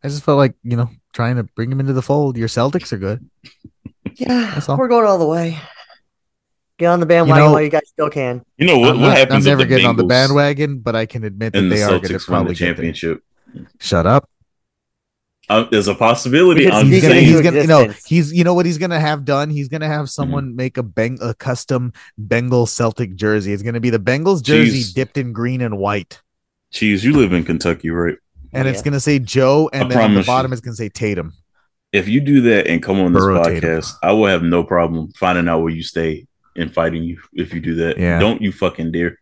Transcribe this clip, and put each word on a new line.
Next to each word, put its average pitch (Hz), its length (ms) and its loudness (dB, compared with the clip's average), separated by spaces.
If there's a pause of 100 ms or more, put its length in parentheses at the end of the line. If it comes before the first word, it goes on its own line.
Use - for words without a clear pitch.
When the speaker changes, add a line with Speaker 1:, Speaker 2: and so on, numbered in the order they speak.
Speaker 1:
I 143 60 -8
just 143 160 -8
felt 143 140 2
like, 135 240 2
you 120 140 -4
know, 113 120 -2 (240)
trying 123 240 -2
to 117 60 -2
bring 113 280 -8
him 135 100 -4
into 135 120 -2
the 131 100 0
fold. 139 360 -2
Your 113 100 -2
Celtics 135 440 -4
are 107 60 -8
good. 98 300 -8 (840)
Speaker 2:
Yeah, 247 400 -4
Speaker 1:
That's 151 140 -6
all. 139 100 -2
Speaker 2:
we're 262 100 0
going 233 180 4
all 190 120 2
the 165 80 2
way. 165 320 -2 (1200)
Get 170 80 0
on 175 140 4
the 170 60 2
Speaker 1:
You - 20 -6
Speaker 2:
bandwagon 156 360 6
Speaker 1:
know, 151 80 8
Speaker 2:
while 151 100 4
you 151 80 0
guys 151 160 0
still 151 220 -4
can. 127 340 -4 (140)
Speaker 3:
You 156 100 2
know 160 120 6
what? 120 120 6
Speaker 1:
I'm 131 100 0
Speaker 3:
What 139 80 4
Speaker 1:
not, - 100 4
Speaker 3:
happens 131 160 4
Speaker 1:
I'm 139 60 4
Speaker 3:
if 139 180 4
Speaker 1:
never 131 60 2
Speaker 3:
the 120 40 -2
Speaker 1:
getting 110 180 4
on 117 100 2
the 113 80 2
Speaker 3:
Bengals - 40 0
Speaker 1:
bandwagon, 139 680 0
but 113 180 -4
I 110 100 -2
can 110 180 -12
admit 104 280 -8
that 101 60 0
Speaker 3:
and 95 120 0
the 92 60 0
Speaker 1:
they 104 60 0
are 101 60 2
gonna 92 120 2
Speaker 3:
Celtics 92 100 -8
win 82 80 -4
the - 80 -10
Speaker 1:
probably 90 280 -2
get 80 40 -10
there. 87 160 -2
Speaker 3:
championship? 82 480 -6 (580)
Speaker 1:
Shut 85 260 0
up. 123 240 0 (1200)
Speaker 3:
Uh, 110 200 2
there's 101 180 2
a 98 60 0
possibility. 135 680 2
Speaker 2:
We 139 60 4
could 185 80 4
Speaker 3:
I'm 107 120 4
Speaker 1:
He's 135 140 6
Speaker 2:
speak 151 40 2
it 170 80 6
Speaker 3:
saying. - 20 6
Speaker 1:
gonna, 151 120 6
he's 160 200 8
Speaker 2:
into 170 60 4
Speaker 1:
gonna, 147 140 2
no, 160 180 6
Speaker 2:
existence. 104 220 -8
Speaker 1:
he's, 160 260 0
you 175 120 2
know 175 100 2
what 175 120 2
he's 165 120 -4
gonna 170 220 -4
have 151 240 -2
done? 143 260 -2
He's 143 180 -6
gonna 156 200 -8
have 151 180 -4
Speaker 3:
Mm-hmm. - 0 -
Speaker 1:
someone 135 500 -6
make 127 220 -6
a 127 40 -4
Beng-, 113 380 -4
a 113 140 -6
custom 123 580 -6 (240)
Bengal 120 500 0
Celtic 110 500 -4
jersey. 104 360 0
It's 98 100 -6
gonna 117 180 -6
be 120 100 0
the 110 80 0
Bengals 147 440 -2
jersey 151 400 2
Speaker 3:
Jeez. 95 120 -10
Speaker 1:
dipped 131 240 -4
in 123 140 -6
green 120 280 -6
and 110 180 -6
white. 98 440 -6 (500)
Speaker 3:
Jeez, 104 300 0
you 135 120 2
live 113 180 4
in 85 120 0
Kentucky, 82 460 -4
right? 85 260 -4 (360)
Speaker 1:
And 131 160 -4
it's 131 120 -6
Speaker 2:
Yeah. - 40 -12
Speaker 1:
gonna 143 160 -2
say 143 180 0
Joe, 131 540 2
and 135 120 -2
Speaker 3:
I 127 40 -6
Speaker 1:
then 123 100 -2
on 110 120 2
the 104 40 4
Speaker 3:
promise 95 120 2
you. 120 60 -2
Speaker 1:
bottom 131 200 -2
it's 117 80 -10
gonna 113 160 -14
say 107 140 -8
Tatum. 90 420 -6 (600)
Speaker 3:
If 95 160 0
you 123 120 2
do 143 220 4
that 113 260 2
and 82 140 -2
come 98 180 0
on 90 140 2
this 92 80 4
Speaker 1:
Burrow 95 200 2
Tatum. 82 280 0 (100)
Speaker 3:
podcast, - 220 -12
I 90 100 2
will 107 140 4
have 90 160 0
no 85 200 0
problem 82 540 -2
finding 87 320 -2
out 82 140 0
where 82 100 -2
you 82 100 -10
stay 82 440 -6 (300)
and 85 180 -8
fighting 82 300 -4
you 87 140 -10 (140)
if 87 220 -8
you 85 60 -6
do 82 160 -6
that. 82 200 -4
Speaker 1:
Yeah. 87 220 -2
Speaker 3:
Don't 104 240 -2
you 101 100 -4
fucking 82 400 -6
dare. 85 300 -6